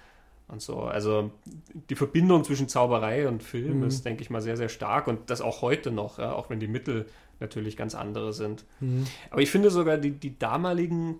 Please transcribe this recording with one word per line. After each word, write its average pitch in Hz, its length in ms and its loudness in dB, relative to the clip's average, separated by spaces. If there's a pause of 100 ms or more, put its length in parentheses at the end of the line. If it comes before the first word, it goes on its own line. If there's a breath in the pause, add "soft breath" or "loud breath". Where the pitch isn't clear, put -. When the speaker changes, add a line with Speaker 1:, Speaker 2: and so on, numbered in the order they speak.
(500 loud breath)
Speaker 1:
Und 107 120 -12
so, - 200 -8
also 107 500 0 (580)
die 135 60 -4
Verbindung 165 480 6
zwischen 135 240 0
Zauberei 123 640 2
und 113 120 -4
Film 139 360 -2
Speaker 2:
Mhm. 131 100 2
Speaker 1:
ist, 131 160 -2
denke 113 200 -4
ich - 60 -16
mal, 113 120 -2
sehr, 113 160 -2
sehr 117 100 -2
stark 110 400 -2
und 113 220 -2
das 120 100 -2
auch 117 220 -4
heute 127 300 0
noch, 107 280 -4
ja, 120 140 -4
auch - 160 -6
wenn 113 100 -4
die 107 80 -4
Mittel 117 380 -4 (340 loud breath)
natürlich 107 380 -8
ganz 110 180 -6
andere 107 380 -6
sind. 107 320 -8 (160)
Speaker 2:
Mhm. 131 240 -2 (240 loud breath)
Speaker 1:
Aber - 120 2
ich 139 80 6
finde 202 220 8
sogar 160 260 4
die, 143 140 0
die 143 260 -8
damaligen 165 840 0